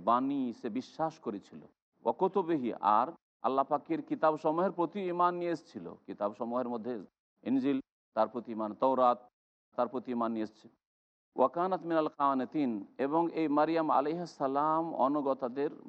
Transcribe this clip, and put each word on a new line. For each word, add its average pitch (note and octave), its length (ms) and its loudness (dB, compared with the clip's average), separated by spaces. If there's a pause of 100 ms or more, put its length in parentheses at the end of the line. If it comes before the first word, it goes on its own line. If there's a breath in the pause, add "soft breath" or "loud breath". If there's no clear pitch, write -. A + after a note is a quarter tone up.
বাণী C3 360 2 (160)
সে B2+ 80 -8 (120)
বিশ্বাস D#3 340 -6 (120)
করেছিল। F#2+ 360 -8 (440)
ওয়াকুতুবিহি, E3 640 0 (280)
আর B2+ 100 4 (400)
আল্লাহ C3+ 240 2
পাকের D#3 380 -2
কিতাবসমূহের D#3 680 2
প্রতি E3+ 220 -2 (140)
ঈমান F3 260 2
নিয়ে F3 160 -2
এসেছিল, G2 300 -14 (220)
কিতাবসমূহের A#2 680 -4
মধ্যে A#2+ 200 -6 (560)
ইনজিল, C3+ 280 2 (380)
তার A2 180 2
প্রতি A#2+ 220 -8
ঈমান, G#2+ 160 -4 (100)
তাওরাত, B2+ 380 4 (560)
তার B2 160 0
প্রতি B2+ 240 -6
ঈমান A#2 200 0
নিয়ে A2 120 -2
এসেছে। - 200 -20 (680)
ওয়াকানাত E3+ 540 2
মিনাল D#3 280 2
কানিতিন, C#3 540 2 (340)
এবং D#3 160 2 (180)
এই D#3+ 80 0 (100)
মারিয়াম D#3+ 300 2 (100)
আলাইহিস D#3+ 340 -2 (100)
সালাম D3+ 420 0 (220)
অনুগতাদের C#3 680 -2 (180)